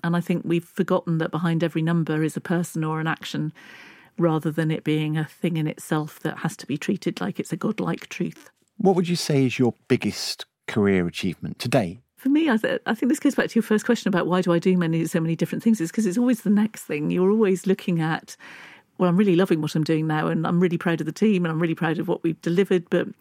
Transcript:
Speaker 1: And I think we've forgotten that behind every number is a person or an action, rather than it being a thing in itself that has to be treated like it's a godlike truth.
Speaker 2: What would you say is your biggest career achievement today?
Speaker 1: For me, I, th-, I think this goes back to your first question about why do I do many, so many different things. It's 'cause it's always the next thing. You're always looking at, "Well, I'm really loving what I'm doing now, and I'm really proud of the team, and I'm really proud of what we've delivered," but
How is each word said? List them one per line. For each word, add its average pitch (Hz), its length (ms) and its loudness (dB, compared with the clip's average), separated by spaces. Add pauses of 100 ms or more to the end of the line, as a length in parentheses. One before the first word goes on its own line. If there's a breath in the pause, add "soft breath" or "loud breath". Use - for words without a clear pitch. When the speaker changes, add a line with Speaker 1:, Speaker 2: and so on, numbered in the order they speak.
Speaker 1:
And 170 120 0
I 175 60 0
think 175 240 -2
we've 170 180 0
forgotten 170 540 -2
that 160 140 -2
behind 165 320 0
every 165 180 0
number 160 420 0
is 156 140 -2
a 151 40 -8
person 170 420 -2
or 156 180 -4
an 160 60 -2
action, 151 440 -4 (640 loud breath)
rather 160 320 2
than 156 220 0
it - 140 -4
being 156 320 0
a 156 80 -2
thing 170 320 -4
in 156 100 0
itself - 540 -4
that - 160 -6
has - 200 -4
to - 100 -18
be 143 100 -4
treated - 420 -4
like - 200 -6
it's - 120 -8
a 165 60 -4
godlike - 500 -4
truth. - 440 -8 (260)
Speaker 2:
What 190 180 4
would 175 140 2
you 175 80 0
say 139 280 2
is 123 140 0
your 120 140 4 (160)
biggest - 560 -2 (220)
career 98 400 2
achievement - 520 -6
today? 120 400 -2 (160)
Speaker 1:
For - 140 -4
me, 302 200 2
I, 233 60 4
th-, - 300 -2
I - 80 -2
think 240 160 -2
this 311 100 0
goes 269 160 0
back - 140 0
to - 60 -4
your 226 80 2
first 214 220 0
question 233 220 0
about 185 200 0
why 180 140 2
do 175 120 2
I 170 60 4
do 185 180 2
many, 165 280 0
so 165 140 -2
many 160 160 -2
different 160 280 -4
things. 226 180 4
It's 165 100 -4
'cause 220 140 0
it's 180 120 0
always 240 260 2
the - 60 0
next 214 340 0
thing. 151 260 -4
You're 180 220 2
always 202 360 2
looking 185 320 0
at, 160 380 -2 (600 loud breath)
"Well, 180 120 4
I'm 170 80 4
really 202 180 6
loving 175 260 4
what 156 140 -2
I'm 156 80 2
doing 156 220 0
now, 156 220 0
and 160 180 -2
I'm 175 140 2
really 175 180 4
proud 165 240 0
of 156 60 -6
the 160 40 -4
team, 202 320 2
and 160 80 0
I'm 156 80 -2
really 165 160 0
proud 160 220 0
of - 100 -4
what 175 160 -2
we've 160 180 -2
delivered," 180 500 0
but 175 160 0 (140)